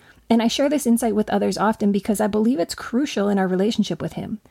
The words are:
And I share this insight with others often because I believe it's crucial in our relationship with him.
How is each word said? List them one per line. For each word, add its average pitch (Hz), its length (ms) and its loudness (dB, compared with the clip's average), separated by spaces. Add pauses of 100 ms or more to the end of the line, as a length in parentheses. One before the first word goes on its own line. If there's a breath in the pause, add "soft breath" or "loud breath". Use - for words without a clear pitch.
(300 soft breath)
And 226 120 4
I 233 60 2
share 277 220 0
this 285 160 0
insight 233 280 2
with 214 140 0
others 202 300 0
often 208 340 0
because 202 300 0
I 214 40 2
believe 220 320 0
it's 339 160 -2
crucial 233 540 -2
in 202 100 2
our 190 80 2
relationship 185 540 0
with 156 140 -6
him. - 260 -8 (100)